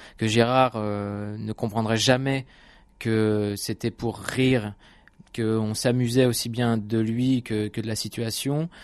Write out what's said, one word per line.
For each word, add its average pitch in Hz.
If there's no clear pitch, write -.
que 113
Gérard, 120
euh, 104
ne 107
comprendrait 110
jamais 135
que 107
c'était 117
pour 113
rire, 120
qu'on 110
s'amusait 123
aussi 120
bien 117
de 107
lui 120
que, 107
que 107
de 107
la 110
situation, 135